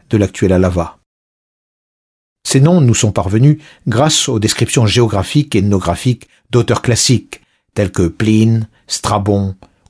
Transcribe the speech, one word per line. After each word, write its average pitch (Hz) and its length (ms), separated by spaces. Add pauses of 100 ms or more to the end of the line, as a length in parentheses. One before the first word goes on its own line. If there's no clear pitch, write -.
(100)
de 113 60
l'actuel 98 360
Alava. 87 460 (1500)
Ces - 160
noms 170 200
nous 117 140
sont 107 180
parvenus 117 460 (280)
grâce 143 420
aux 117 100
descriptions 110 480
géographiques 104 680
et 107 40
ethnographiques 101 680 (220)
d'auteurs 117 320
classiques, - 580 (340)
tels 98 160
que 90 160
Pline, 110 640 (180)
Strabon, 101 680 (340)